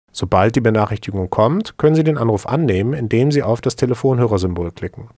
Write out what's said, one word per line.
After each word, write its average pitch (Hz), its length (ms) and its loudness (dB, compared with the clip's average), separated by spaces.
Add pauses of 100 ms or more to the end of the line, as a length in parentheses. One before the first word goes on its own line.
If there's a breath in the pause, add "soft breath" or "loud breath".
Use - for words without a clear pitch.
(120)
Sobald 101 440 2
die 123 60 2
Benachrichtigung 104 680 -2
kommt, 151 480 0
können 151 160 4
Sie 160 100 2
den 156 140 0
Anruf 113 300 0
annehmen, 120 460 0
indem 123 380 0
Sie 143 120 0
auf 113 180 0
das - 140 -2
Telefonhörersymbol 107 960 0
klicken. - 460 -12